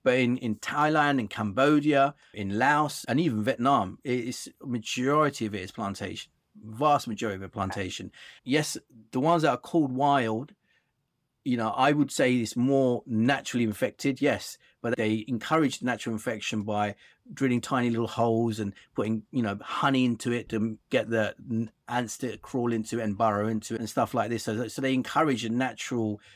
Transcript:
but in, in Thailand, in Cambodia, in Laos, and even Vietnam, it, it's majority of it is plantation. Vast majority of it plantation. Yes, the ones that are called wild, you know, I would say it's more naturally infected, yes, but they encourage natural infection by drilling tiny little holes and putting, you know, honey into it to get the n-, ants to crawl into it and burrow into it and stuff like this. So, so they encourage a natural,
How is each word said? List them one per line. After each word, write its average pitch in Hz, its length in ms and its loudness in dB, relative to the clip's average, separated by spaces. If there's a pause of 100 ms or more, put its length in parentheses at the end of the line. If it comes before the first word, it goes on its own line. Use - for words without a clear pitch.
but 127 160 4
in, 127 200 4
in 110 180 -4
Thailand, 147 640 2
in 107 80 -2
Cambodia, 139 880 2 (180)
in 101 240 -4
Laos, 143 500 2
and 123 120 2
even 117 240 0
Vietnam, 120 600 0
it, 123 260 -2
it's - 180 -10 (160)
majority 131 800 0
of 101 80 -4
it 95 80 -6
is 95 100 -10
plantation. 98 600 -8 (320)
Vast 135 460 2
majority 104 260 -4
of 95 80 -10
it 95 80 -12
plantation. 95 640 -6 (320)
Yes, 147 320 0 (340)
the 127 80 -2
ones 160 220 4
that 151 80 4
are 123 80 0
called 147 340 0
wild, 131 640 0 (880)
you 123 140 0
know, 110 140 0
I 135 200 4
would 147 200 2
say 127 220 2
it's 117 220 -2
more 127 500 4
naturally 120 600 0
infected, 127 560 -2
yes, 123 360 0 (240)
but 120 140 0
they 110 320 0
encourage 139 560 0
natural 117 320 -2
infection 107 480 -6
by 104 320 -2 (380)
drilling 127 260 0
tiny 123 300 0
little 117 180 0
holes 113 540 2
and 101 120 -4 (220)
putting, 110 360 -2
you 127 100 0
know, 101 200 -2
honey 135 440 2
into 120 260 0
it 120 160 -4
to 110 300 -2 (120)
get 117 200 0
the 110 260 0 (160)
n-, 113 200 -2 (180)
ants 120 300 -4
to 117 180 -6
crawl 120 340 -2
into 117 280 -2
it 117 40 -2
and 101 140 -2
burrow 107 320 2
into 113 260 -4
it 110 60 -6
and 107 80 -6
stuff 117 240 0
like 113 160 0
this. 117 140 -4
So, 113 260 -4
so - 120 -8
they 131 120 0
encourage 131 500 0
a 113 60 -4
natural, 113 720 -2 (140)